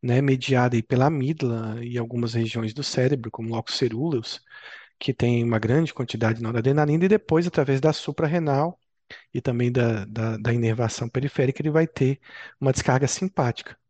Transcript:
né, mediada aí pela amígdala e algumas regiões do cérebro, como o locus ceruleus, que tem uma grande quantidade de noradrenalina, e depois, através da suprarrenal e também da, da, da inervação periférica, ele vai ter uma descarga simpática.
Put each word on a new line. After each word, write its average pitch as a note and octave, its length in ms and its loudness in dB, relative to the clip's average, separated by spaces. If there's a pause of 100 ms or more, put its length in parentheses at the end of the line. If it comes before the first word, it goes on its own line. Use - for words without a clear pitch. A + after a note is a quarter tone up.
né, B2 180 2
mediada B2+ 560 2
aí A2+ 60 2
pela C3 240 2
amígdala B2 800 -2
e A#2+ 100 -8
algumas A#2+ 380 -4
regiões A2+ 400 -2
do C#3+ 100 -8
cérebro, B2+ 460 0
como A2+ 200 -8
o - 20 -4
locus A#2 240 -6
ceruleus, B2+ 680 -2 (580)
que - 140 -4
tem A#2+ 300 2
uma A#2 160 2
grande C3 340 2
quantidade A2+ 460 -2
de A#2 40 -6
noradrenalina, D3 640 2
e - 20 4
depois, F3+ 400 2
através C#3 320 0
da D3+ 140 4
suprarrenal D#3 840 -2 (540)
e A#2+ 80 -4
também A#2+ 300 0
da, A#2 340 2
da, A2 320 -4
da A2+ 160 0
inervação A#2 540 0
periférica, C3+ 540 -2
ele D3+ 100 0
vai D#3+ 160 4
ter C3+ 320 0 (400)
uma C3+ 120 2
descarga C3 360 2
simpática. - 680 -2 (120)